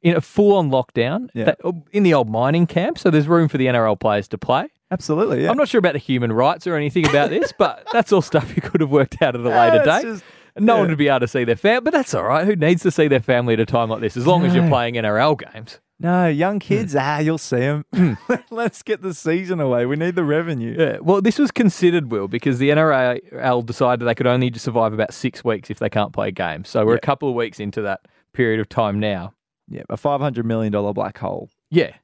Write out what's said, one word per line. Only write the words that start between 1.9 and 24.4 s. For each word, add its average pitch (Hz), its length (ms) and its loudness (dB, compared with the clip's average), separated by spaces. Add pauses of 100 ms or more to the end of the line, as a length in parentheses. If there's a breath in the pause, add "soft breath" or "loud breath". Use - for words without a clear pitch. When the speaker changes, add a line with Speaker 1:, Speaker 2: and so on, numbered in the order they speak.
Speaker 1:
in 208 120 2
the 175 100 4
old 123 160 2
mining 135 380 2
camp, 240 320 -2
so 196 120 0
there's 151 160 2
room 170 220 4
for 143 100 -4
the 127 80 2
N 123 80 2
R 117 100 4
L 107 100 2
players 104 340 0
to 110 100 -8
play. 143 280 -4 (220)
Speaker 2:
Absolutely, 156 540 -2
yeah. 170 80 0
Speaker 1:
I'm 240 60 0
not 285 100 0
sure 233 120 2
about 180 140 0
the 139 60 -4
human 120 320 -2
rights 131 340 0
or 170 120 -2
anything 147 320 -2
about 143 200 2
this, 165 220 -2
but - 380 -2
Speaker 2:
<laughs> - 20 -6
Speaker 1:
that's 233 220 2
all 185 80 4
stuff - 340 -2
you - 60 -2
could - 180 -2
have 151 120 0
worked 139 300 2
out 127 140 0
at 120 100 -6
a 123 40 2
Speaker 2:
Yeah, - 100 2 (100)
Speaker 1:
later 330 140 6
Speaker 2:
it's - 20 2
Speaker 1:
date. 170 180 2
Speaker 2:
just, 220 200 -8 (320 soft breath)
Speaker 1:
And 202 100 0
no 226 100 6
Speaker 2:
yeah. 220 60 2
Speaker 1:
one 185 80 2
would 160 80 -2
be 143 120 2
able 135 120 4
to 120 60 -2
see 127 160 -2
their 117 140 0
fam-, 233 260 0
but 302 80 0
that's 302 220 -2
all 92 100 -2
right. 143 220 0
Who 208 100 2
needs 165 280 2
to 185 80 2
see 156 180 2
their 139 100 4
family 123 360 0
at 107 40 0
a 113 60 2
time 117 240 0
like 110 100 -4
this, 107 160 -4
as 120 100 -2
long 175 200 4
as 175 80 2
you're 175 100 2
Speaker 2:
No. 170 60 2
Speaker 1:
playing 120 280 0
N 113 60 -2
R 107 140 0
L 147 180 2
games? - 460 -18 (180)
Speaker 2:
No, 180 280 0
young 165 280 0
Speaker 1:
Hmm. 202 40 -2
Speaker 2:
kids, 185 360 -2
ah, 139 240 0
you'll 156 200 0
see 123 240 -2
'em. 147 200 -2 (100)
Speaker 1:
Hmm. 180 200 2 (160)
Speaker 2:
<laughs> 240 200 -4
Let's 226 340 -6
get - 180 -4
the 185 140 -6
season 175 440 -4
away. 123 280 0
We 139 100 -2
need 175 180 -2
the 175 80 -2
revenue. 147 540 -2
Speaker 1:
Yeah. 135 240 0
Well, 190 200 2
this 220 180 2
was 294 120 2
considered, 175 600 2
Will, 98 180 -2
because 120 300 -2
the 139 120 2
N 147 60 4
R 131 400 2 (160)
L 127 300 0
decided 120 420 0
they 117 100 0
could 123 120 0
only 127 260 0